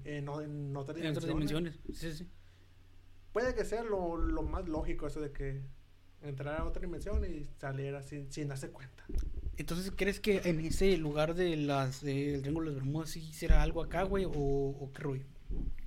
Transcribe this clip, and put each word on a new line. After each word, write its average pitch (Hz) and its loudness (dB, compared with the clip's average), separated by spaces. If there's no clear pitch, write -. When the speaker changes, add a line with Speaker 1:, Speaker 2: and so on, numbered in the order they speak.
Speaker 1:
en, 147 -4
o-, 147 -4
en 147 -6
otras 143 -6
Speaker 2:
En 165 -2
otras 151 0
Speaker 1:
dimensiones. 156 0
Speaker 2:
dimensiones, 156 -6
sí, 175 -10
sí. - -14
Speaker 1:
Puede 240 2
que 208 0
sea 233 -2
lo, 185 0
lo 160 4
más 165 -2
lógico 156 0
eso 143 -4
de 147 -4
que 135 -4
entrar 147 -4
a 165 0
otra 165 0
dimensión 185 -2
y 151 -6
salir 139 -4
así, 139 -10
sin 147 -4
darse 135 -6
cuenta. - -16
Speaker 2:
Entonces, 180 -2
¿crees 196 2
que 196 4
en 165 4
ese 185 6
lugar 156 2
de 175 4
las, 139 2
del 143 0
Triángulo 156 0
de 139 -2
las 131 -2
Bermudas 156 0
sí 160 -8
será 160 10
algo 160 4
acá, 165 0
güey, 190 2
o, 151 -2
o 139 0
qué 156 -10
rollo? 135 -4